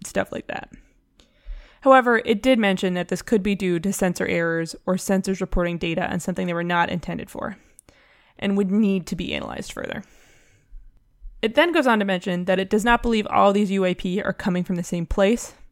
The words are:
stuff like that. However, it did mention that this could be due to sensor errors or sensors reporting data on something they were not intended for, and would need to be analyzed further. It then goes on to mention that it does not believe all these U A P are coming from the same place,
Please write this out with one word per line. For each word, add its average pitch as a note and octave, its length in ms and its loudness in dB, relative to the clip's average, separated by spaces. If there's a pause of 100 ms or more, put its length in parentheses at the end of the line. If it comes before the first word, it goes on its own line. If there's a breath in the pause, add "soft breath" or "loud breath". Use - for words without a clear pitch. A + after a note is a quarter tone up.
stuff - 260 -4
like - 160 -8
that. - 220 -10 (1120 soft breath)
However, B3 440 6
it G#3+ 180 0
did C4 160 4
mention F#3+ 360 2
that F3 120 -4
this F3+ 140 -4
could G#3+ 200 2
be G3+ 140 0
due F3 240 0
to G3 140 -2
sensor F3+ 340 0
errors E3 480 -2 (100)
or F#3 100 0
sensors F#3+ 440 -2
reporting F3 380 0
data E3 340 -2
on F3 80 -2
something F#3 260 -4
they F3 80 -2
were E3+ 100 -2
not F3 260 0
intended - 400 -6
for, - 280 -10 (800 soft breath)
and G3+ 200 -2
would G3 140 0
need G3 360 2
to - 80 -6
be D#3+ 180 -6
analyzed - 380 -8
further. - 320 -8 (1400 soft breath)
It A3+ 140 -2
then E4 160 4
goes D#4 160 2
on A3+ 120 4
to G3+ 60 0
mention F3+ 400 -2
that F#3 140 2
it F#3+ 100 -2
does G#3 140 2
not A#3+ 180 2
believe A3 260 0
all G3 260 4
these G3+ 180 2
U F#3+ 140 2
A F3+ 80 2
P F3+ 280 -4
are F#3+ 120 -2
coming F3+ 320 -2
from F#3 100 -4
the F3 80 -4
same E3+ 220 -4
place, G#3 480 2 (180)